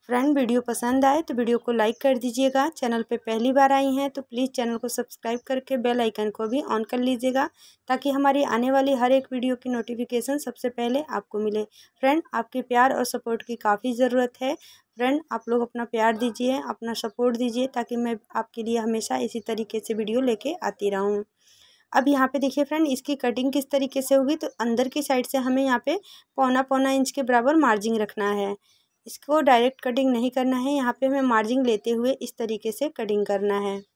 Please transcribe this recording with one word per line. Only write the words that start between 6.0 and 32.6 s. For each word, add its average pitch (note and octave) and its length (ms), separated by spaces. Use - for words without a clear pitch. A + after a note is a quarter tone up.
आइकन G#3+ 300
को A3 180
भी C4 220
on A3 160
कर B3 140
लीजिएगा, B3+ 480
ताकि C4 220
हमारी C#4 340
आने B3 260
वाली C4+ 240
हर B3 180
एक C4+ 200
वीडियो B3+ 240
की B3+ 140
नोटिफिकेशन A#3+ 680
सबसे B3+ 320
पहले A#3+ 400
आपको G#3 300
मिले। G#3+ 220
फ्रेंड, C#4+ 200
आपके A#3 280
प्यार B3 300
और B3 140
सपोर्ट A#3 360
की A#3 160
काफ़ी G#3 360
ज़रूरत B3 480
है। C4+ 120
फ्रेंड, - 680
आप - 160
लोग A#3+ 140
अपना A#3+ 240
प्यार A3+ 300
दीजिए, B3 440
अपना A3+ 340
सपोर्ट A#3+ 420
दीजिए, B3 320
ताकि A#3+ 300
मैं A#3 180
आपके A3+ 280
लिए A#3 160
हमेशा A3+ 400
इसी A#3 240
तरीके A3 380
से A3 140
वीडियो G#3+ 280
लेके C4 400
आती G3+ 280
रहूँ। G3+ 340
अब C4 160
यहाँ C4+ 200
पे C#4 100
देखिए C#4 260
फ्रेंड, D#4 240
इसकी C4+ 280
कटिंग B3+ 360
किस C#4 180
तरीके C4+ 320
से C4+ 120
होगी। C4+ 220
तो D#4 120
अंदर A#3+ 280
की D4 140
साइड B3+ 240
से C4+ 140
हमें C4 240
यहाँ B3 220
पे E4 120
पौना C4 260
पौना C4+ 280
इंच C4+ 180
के C#4 120
बराबर B3 360
मार्जिन A3+ 400
रखना G#3 340
है। G3+ 220
इसको D4 340
डायरेक्ट B3+ 400
कटिंग C4 300
नहीं B3 200
करना B3+ 260
है, C4 160
यहाँ B3+ 200
पे C4+ 140
हमें C4+ 160
मार्जिन B3 440
लेते A3+ 260
हुए A#3 200
इस - 260
तरीके A3 340